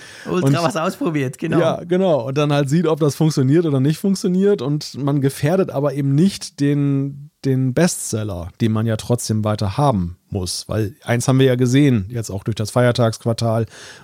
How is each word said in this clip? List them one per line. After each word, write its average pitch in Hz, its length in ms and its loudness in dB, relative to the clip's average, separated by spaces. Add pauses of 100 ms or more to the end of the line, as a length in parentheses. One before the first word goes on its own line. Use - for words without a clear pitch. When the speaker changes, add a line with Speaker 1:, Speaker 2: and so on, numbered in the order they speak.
(240)
Speaker 1:
Ultra 170 220 -2
Speaker 2:
Und 139 80 4 (100)
Speaker 1:
was - 140 -2
ausprobiert, 160 580 -4
genau. 165 220 -2
Speaker 2:
Ja, 165 260 0
genau. 175 420 0
Und 135 120 -4
dann 147 160 2
halt 143 160 0
sieht, 165 160 2
ob 156 140 0
das 147 160 2
funktioniert 156 500 2
oder 139 140 0
nicht 151 180 2
funktioniert. 196 640 0
Und 147 340 -4
man 143 240 0
gefährdet 143 500 0
aber 139 220 -2
eben 139 220 0
nicht - 460 0
den, 143 680 0 (160)
den 131 300 0
Bestseller, 107 720 -2 (140)
den 110 100 4
man 110 140 0
ja 110 100 0
trotzdem 110 480 -2
weiter 104 320 -2
haben 101 400 0 (140)
muss. - 400 -6
Weil 107 320 -4
eins 120 260 -2
haben 131 100 4
wir 135 100 6
ja 123 80 2
gesehen, 127 520 4
jetzt 117 220 -8
auch 98 140 -8
durch 113 120 -4
das 107 140 -4
Feiertagsquartal 117 960 0 (380)